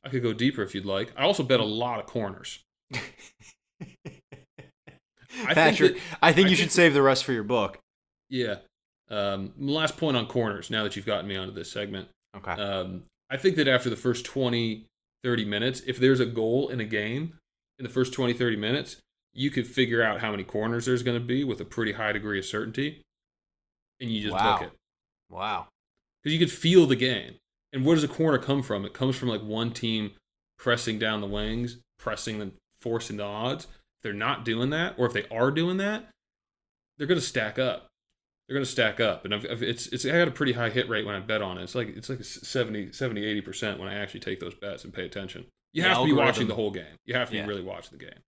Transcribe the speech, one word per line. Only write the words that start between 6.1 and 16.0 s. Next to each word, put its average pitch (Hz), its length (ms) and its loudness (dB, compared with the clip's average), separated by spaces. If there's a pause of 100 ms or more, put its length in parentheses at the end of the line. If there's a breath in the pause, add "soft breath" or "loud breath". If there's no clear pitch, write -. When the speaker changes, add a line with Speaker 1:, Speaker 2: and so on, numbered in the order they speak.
Speaker 2:
I 165 100 8
think 185 160 8
Speaker 1:
I - 40 8
Speaker 2:
you 185 40 6
Speaker 1:
think 170 140 4
Speaker 2:
should - 20 0
save 170 220 8
the 139 80 6
rest 135 240 6
for 135 80 0
your 110 100 -2
book. 107 360 0 (500)
Speaker 1:
Yeah. 120 280 -2 (520)
Um, 101 480 -4
last 147 400 0
point 147 200 2
on 113 100 0
corners, 104 420 -2
now 110 140 0
that 104 120 -4
you've 98 100 -8
gotten 101 220 -2
me 101 80 -4
onto 92 180 -6
this 82 180 -10
segment. 101 360 -8 (280)
Speaker 2:
Okay. 101 160 -10
Speaker 1:
Um, 92 520 -4 (260)
I 135 80 -4
think 185 200 2
that 147 100 4
after 127 220 4
the 110 60 -2
first 120 300 -2
twenty, 117 600 -2 (380)
thirty 120 220 0
minutes, 110 400 -2
if 127 140 -4